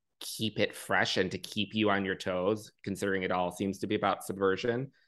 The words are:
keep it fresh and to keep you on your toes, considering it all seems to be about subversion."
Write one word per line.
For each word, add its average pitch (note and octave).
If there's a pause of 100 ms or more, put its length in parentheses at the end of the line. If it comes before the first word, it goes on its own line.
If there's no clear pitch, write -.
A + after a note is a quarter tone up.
(200)
keep -
it -
fresh -
and F#2
to G2
keep -
you G#2+
on G2
your F#2+
toes, F#2+ (140)
considering F#2+
it F#2
all F2+
seems G2
to G#2+
be G#2
about G2+
subversion." G2 (180)